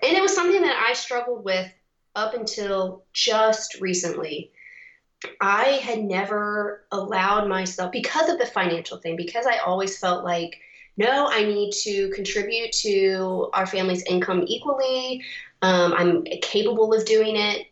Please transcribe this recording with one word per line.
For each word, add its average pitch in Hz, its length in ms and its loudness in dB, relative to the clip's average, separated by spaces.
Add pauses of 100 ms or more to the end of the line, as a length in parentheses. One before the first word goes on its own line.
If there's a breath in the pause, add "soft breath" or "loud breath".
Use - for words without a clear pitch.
And 320 120 4
it 381 60 4
was 392 140 2
something 359 260 4
that 262 260 2
I 247 60 2
struggled 240 500 -4
with 185 280 -2 (440)
up 220 200 -2
until 196 760 -4
just 220 680 2
recently. 165 680 -4 (920 loud breath)
I 240 420 2
had 220 200 -4
never 208 880 -2
allowed 196 560 0
myself, 185 440 -2
because 320 380 0
of 349 80 0
the 240 80 0
financial 175 520 -2
thing, 165 180 -6
because 175 300 -4
I 233 120 2
always 190 400 -2
felt 180 260 0
like, 170 360 -4 (360 loud breath)
"No, 269 320 2
I 220 160 2
need 208 280 0 (120)
to 196 260 -2
contribute 214 640 -4 (120)
to 190 680 0
our 190 120 0
family's 185 380 -2
income 180 440 0
equally. 262 760 -2 (380 loud breath)
Um, 180 320 4
I'm 175 300 2 (180)
capable 220 520 2
of 214 120 4
doing 220 300 4
it. 208 360 -2